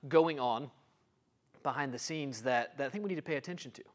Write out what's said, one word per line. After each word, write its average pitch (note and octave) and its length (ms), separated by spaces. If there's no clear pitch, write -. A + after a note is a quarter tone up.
going D#3+ 320
on B2 320
behind C#3 300
the A#2+ 80
scenes C#3 440
that, A#2+ 340
that C#3 80
I C3 40
think G#3 140
we G3+ 60
need F#3 60
to D3+ 80
pay D#3+ 120
attention D3 360
to. - 120